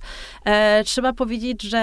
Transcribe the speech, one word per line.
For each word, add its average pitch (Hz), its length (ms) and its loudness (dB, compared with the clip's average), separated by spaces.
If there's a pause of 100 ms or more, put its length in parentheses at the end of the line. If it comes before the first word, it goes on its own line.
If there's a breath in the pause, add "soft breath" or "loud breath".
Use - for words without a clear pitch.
(460 loud breath)
e, 214 380 4
trzeba 254 300 0
powiedzieć, 233 480 -4
że, 214 220 -4